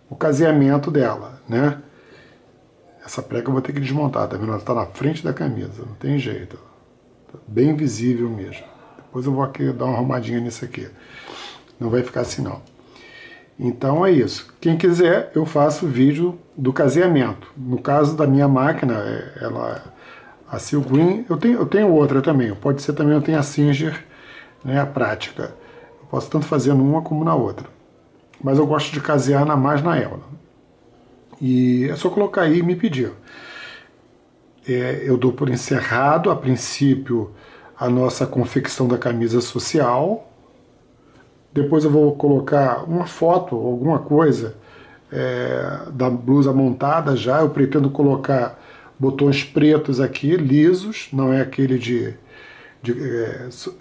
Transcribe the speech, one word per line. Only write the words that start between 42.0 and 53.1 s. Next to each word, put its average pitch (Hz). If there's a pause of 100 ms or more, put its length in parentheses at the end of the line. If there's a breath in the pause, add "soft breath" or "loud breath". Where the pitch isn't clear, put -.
colocar 139
uma 170
foto, 170
alguma 123
coisa, 135 (560 loud breath)
é, 127 (120)
da 127
blusa 131
montada 139
já. 123
Eu 156
pretendo 139
colocar 139 (400 loud breath)
botões 139
pretos 147
aqui, 139
lisos, 175
não 135
é 135
aquele 131
de, 113 (680 loud breath)
de, 120
é, 117